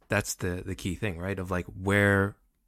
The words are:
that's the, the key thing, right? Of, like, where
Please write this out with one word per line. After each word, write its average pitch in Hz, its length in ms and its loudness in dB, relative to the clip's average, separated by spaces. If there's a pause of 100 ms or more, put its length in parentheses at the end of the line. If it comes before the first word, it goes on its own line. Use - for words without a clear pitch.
that's - 260 0
the, 90 320 -4
the 95 80 -6
key 90 220 -4
thing, 90 220 -4
right? 95 200 -4
Of, 92 120 -6
like, 90 160 -2
where 101 720 4 (320)